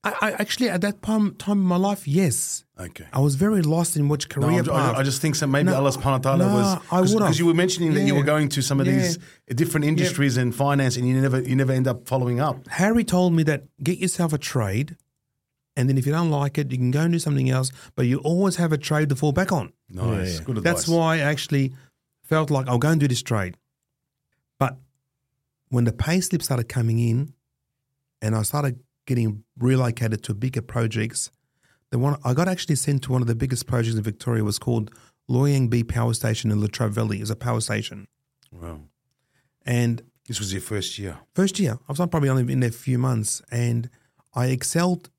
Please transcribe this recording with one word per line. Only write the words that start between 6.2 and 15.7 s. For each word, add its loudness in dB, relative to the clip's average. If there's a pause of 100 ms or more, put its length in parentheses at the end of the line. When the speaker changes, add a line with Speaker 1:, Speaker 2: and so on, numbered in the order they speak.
Speaker 1:
no, 2
Speaker 2:
was, 4
Speaker 1:
I 2
Speaker 2:
'cause, 2
Speaker 1:
would've. 4
Speaker 2:
'cause 2
you 2
were 6 (100)
mentioning 0
that 2
you 2
were 4
Speaker 1:
Yeah. 2
Speaker 2:
going 2
to -2
some 0
of 2
Speaker 1:
Yeah. 4
Speaker 2:
these 0 (360)
different 0
Speaker 1:
Yeah. 2
Speaker 2:
industries 2
and 0
finance 2
and -2
you 2
never, 2
you -2
never 2
end 2
up -4
following 0
up. -2
Speaker 1:
Harry 2
told 2
me 4
that 0 (180)
get -2
yourself -2
a -2
trade, -4 (800)